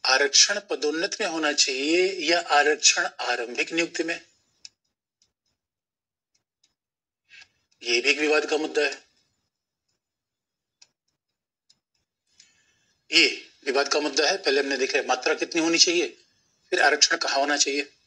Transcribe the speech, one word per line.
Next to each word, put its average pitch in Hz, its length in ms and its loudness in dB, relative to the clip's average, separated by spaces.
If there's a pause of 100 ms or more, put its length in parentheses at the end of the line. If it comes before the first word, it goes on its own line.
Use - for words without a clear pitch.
आरक्षण 139 560 4
पदोन्नति 151 600 -4
में 190 100 -2
होना 156 220 -2
चाहिए 156 600 0 (180)
या 170 100 2
आरक्षण 151 680 2 (120)
आरंभिक 123 520 -4
नियुक्ति 165 320 -4
में? 170 160 -6 (3500)
ये 120 180 0
भी 135 100 2
एक 139 80 2
विवाद 151 280 2
का 151 100 -2
मुद्दा 147 260 -2
है, - 240 -4 (4000)
ये - 380 2 (140)
विवाद 139 280 0
का 151 80 2
मुद्दा 151 300 0
है। 196 60 -2
पहले 143 240 0
हमने 139 160 -2
देखा 135 220 0
है 117 80 -2
मात्रा 127 280 0
कितनी 165 280 -2
होनी 165 160 2
चाहिए, 170 300 2 (640)
फिर 180 120 0
आरक्षण 147 340 2
कहाँ 139 220 -2
होना 143 180 0
चाहिए। 143 360 -4 (140)